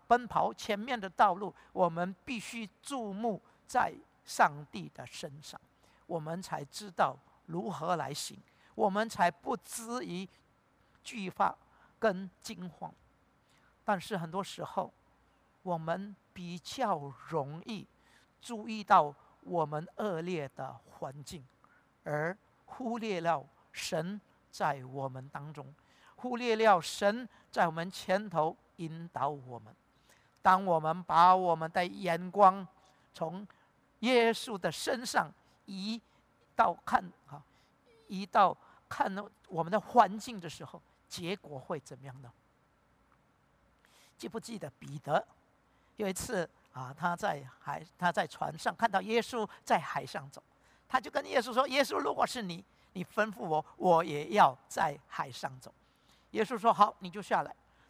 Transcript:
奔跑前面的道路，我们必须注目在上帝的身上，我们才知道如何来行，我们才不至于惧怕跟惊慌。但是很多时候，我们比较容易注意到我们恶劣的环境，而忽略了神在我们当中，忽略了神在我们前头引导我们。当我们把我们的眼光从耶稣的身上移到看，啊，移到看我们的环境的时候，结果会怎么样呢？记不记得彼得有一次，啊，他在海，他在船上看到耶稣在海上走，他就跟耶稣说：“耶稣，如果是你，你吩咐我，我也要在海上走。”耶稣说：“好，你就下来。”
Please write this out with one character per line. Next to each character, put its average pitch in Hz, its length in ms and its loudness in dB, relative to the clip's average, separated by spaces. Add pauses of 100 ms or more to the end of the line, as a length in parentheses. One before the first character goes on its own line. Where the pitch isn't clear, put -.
奔 240 180 6
跑 196 280 0
前 202 260 -4
面 247 180 -4
的 190 120 -8
道 202 240 4
路， 190 200 -6 (200)
我 180 160 4
们 175 340 -4
必 247 160 -6
须 220 300 -10 (120)
注 233 300 -6
目 208 300 -4 (260)
在 - 260 2 (300)
上 151 480 2
帝 156 220 -8
的 131 120 -14
身 - 240 -12 (140)
上， - 160 -18 (480)
我 175 100 -6
们 160 240 -6
才 151 220 -8
知 208 280 -14
道 156 220 2 (340)
如 185 220 -6
何 170 280 -2
来 147 160 -6
行， - 240 -10 (360)
我 214 160 2
们 208 200 0
才 185 200 4
不 254 280 -4
至 240 480 -8
于 180 220 -6 (760)
惧 196 260 -8
怕 185 240 0 (460)
跟 190 300 0 (120)
惊 180 280 -12
慌。 165 240 -16 (880)
但 202 160 0
是 202 180 -6
很 160 140 -6
多 185 120 -4
时 - 200 -8
候， 165 280 -4 (680)
我 175 160 -4
们 175 360 -6 (200)
比 175 260 -10
较 208 380 -2 (320)
容 151 340 -4
易 214 240 -10 (540)
注 226 260 -10
意 220 160 -6
到 156 320 6 (280)
我 170 220 0
们 151 300 -6
恶 202 240 -2
劣 165 380 -4
的 135 180 -10 (140)
环 143 340 -12
境， 147 180 -14 (640)
而 156 340 -2 (280)
忽 - 320 -6
略 208 240 -4
了 160 240 2 (260)
神 180 480 -4 (320)
在 143 340 -2
我 135 220 -6
们 131 220 -10
当 147 240 -12
中， 143 200 -14 (440)
忽 247 200 -6
略 233 180 2
了 214 260 6
神 214 480 0 (200)
在 208 160 2
我 165 60 0
们 165 180 -6
前 202 400 -2
头 165 260 0 (200)
引 165 380 -8
导 131 160 0
我 127 280 -12
们。 110 160 -20 (680)
当 190 240 6
我 170 160 4
们 160 220 -2
把 170 300 10
我 185 220 6
们 160 160 -4
的 180 140 2
眼 180 440 -4
光 190 380 8 (460)
从 180 340 -8 (520)
耶 233 340 6
稣 214 240 -6
的 175 120 -2
身 247 360 -4
上 170 260 -2 (340)
移 202 340 -6 (580)
到 208 160 6 (120)
看， - 160 2 (280)
啊， 143 120 -16 (680)
移 196 160 -8
到 202 300 6 (340)
看 214 260 -2 (320)
我 165 160 -2
们 170 80 -2
的 208 80 4
环 214 400 4
境 214 220 -12
的 170 80 -10
时 147 160 -14
候， 165 160 -18 (260)
结 185 300 -6
果 147 200 -14
会 151 220 -6
怎 139 180 -16
么 131 80 -20
样 135 160 -16
呢？ 123 80 -20 (1900)
记 330 100 -12
不 - 100 -8
记 226 220 -10
得 147 120 -10
彼 139 280 -12
得 156 260 2 (720)
有 214 100 -2
一 190 60 -2
次， 190 340 -2 (260)
啊， 131 220 -10
他 175 200 0
在 170 280 -4 (160)
海， 151 260 -8 (120)
他 175 140 2
在 175 140 0
船 151 320 -6
上 202 180 -2
看 226 140 2
到 190 120 2
耶 220 200 0
稣 214 260 -4 (160)
在 - 160 2
海 139 260 -6
上 139 260 -10
走， - 100 -18 (460)
他 254 120 0
就 190 120 -8
跟 - 140 -2
耶 262 160 2
稣 233 120 -6
说 262 160 4
：“耶 269 140 4
稣， - 160 0
如 277 140 -2
果 - 120 2
是 254 160 -6
你， 180 220 -8 (300)
你 180 120 -8
吩 220 260 0
咐 - 100 -12
我， 156 220 0 (140)
我 170 260 6
也 151 260 -6
要 170 280 6 (100)
在 143 300 -2 (100)
海 147 240 -8
上 139 280 -8
走。” - 120 -18 (600)
耶 214 120 -2
稣 240 140 -4
说 208 160 4
：“好， 208 260 8
你 180 120 -10
就 202 100 -10
下 180 220 0
来。” - 120 -10 (340)